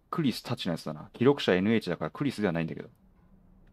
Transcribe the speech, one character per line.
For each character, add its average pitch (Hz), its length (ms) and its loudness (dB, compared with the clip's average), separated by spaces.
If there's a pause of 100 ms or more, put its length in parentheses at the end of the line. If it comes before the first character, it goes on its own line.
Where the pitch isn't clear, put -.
ク - 140 -2
リ 131 80 2
ス - 100 -4
た - 140 -6
ち - 120 -6
の 87 60 0
や 80 40 -2
つ - 60 -16
だ 78 100 -6
な。 76 200 -14
記 - 100 -2
録 139 180 6
者 98 140 4
エ 92 60 4
ヌ 104 100 2
エ 117 60 4
イ 104 40 0
チ - 80 -4
だ 82 80 -2
か - 80 -4
ら 78 60 -4
ク - 120 -4
リ 139 80 0
ス - 100 -6
で 104 60 2
は 87 60 0
な 82 80 0
い 80 40 -2
ん - 20 -2
だ 76 80 -10
け - 60 -10
ど。 - 80 -16 (840)